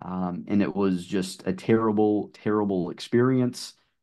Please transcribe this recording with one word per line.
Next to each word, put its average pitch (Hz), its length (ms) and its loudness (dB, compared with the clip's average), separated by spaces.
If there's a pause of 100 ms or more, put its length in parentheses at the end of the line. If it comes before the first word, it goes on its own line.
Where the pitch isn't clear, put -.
Um, 92 480 -6
and 101 140 4
it - 120 -2
was 95 300 0
just - 420 -4
a 95 60 0
terrible, 107 800 2
terrible 101 560 0
experience. 123 840 0 (280)